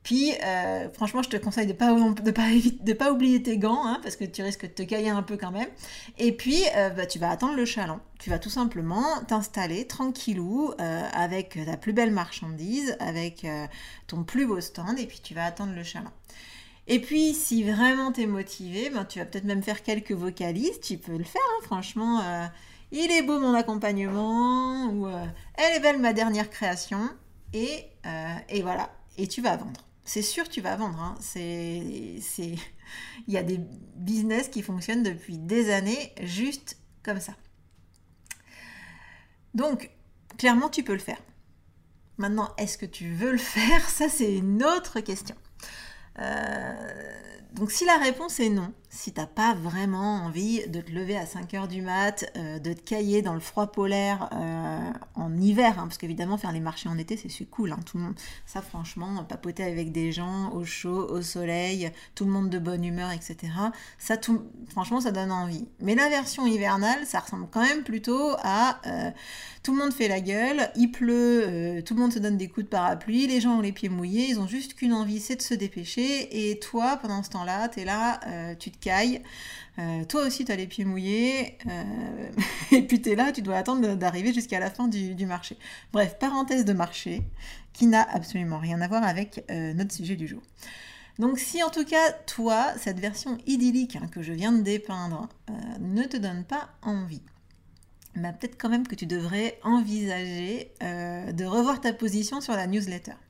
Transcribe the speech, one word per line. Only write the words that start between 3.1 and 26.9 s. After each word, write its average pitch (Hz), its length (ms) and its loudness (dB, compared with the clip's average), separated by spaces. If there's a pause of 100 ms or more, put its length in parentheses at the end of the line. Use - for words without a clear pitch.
oublier 254 320 6
tes 226 160 2
gants, 233 260 4
hein, 233 160 0
parce 226 140 -6
que 202 100 -6
tu 185 160 -8
risques 196 220 -4
de 170 100 -10
te - 80 -8
cailler 214 280 0
un 202 120 2
peu 202 160 -4
quand 180 140 -6
même. 208 180 -2 (480)
Et 233 140 6
puis, 269 320 4 (120)
euh, 196 140 6
bah, 180 160 -2
tu 175 140 -6
vas 170 100 2
attendre 254 260 0
le 247 100 2
chaland. 185 340 -4 (180)
Tu - 140 -6
vas - 80 2
tout 214 100 -6
simplement 233 760 0
t'installer 202 580 0
tranquillou, 247 920 -2
euh, 165 340 -2
avec 175 500 -2
ta 160 140 -4
plus 214 160 -2
belle 226 180 4
marchandise, 185 880 -4
avec, 170 460 -4
euh, 147 220 -6 (400)
ton 170 160 -4
plus 254 240 0
beau 190 140 0
stand, 190 360 -6
et 233 80 -4
puis - 160 -16
tu - 140 -14
vas 170 100 -2
attendre 190 280 -6
le 170 100 -10
chaland. - 280 -12 (760)
Et 247 120 6
puis, 311 360 4
si 226 280 2
vraiment 254 480 4
t'es 240 140 0
motivé, 196 640 -4
ben, 220 160 -4
tu - 140 -10
vas 170 60 -4
peut-être 196 180 -6
même 196 180 0
faire 208 220 -4
quelques 214 300 -2
vocalises. 180 680 -2
Tu - 180 -6
peux 165 200 -6
le 170 60 -2
faire, - 180 -2 (160)
hein, 440 60 -6
franchement. 226 580 -2
Euh, « 175 240 -4 (460)
Il 339 200 0
est 330 100 6
beau 285 180 0
mon 254 140 4
accompagnement », 233 1300 0
ou, 202 180 -2
euh, « 180 180 -6 (300)
Elle 330 220 4
est 302 40 0
belle 285 200 4
ma 233 120 4
dernière 214 380 2
création », 202 580 -4 (460)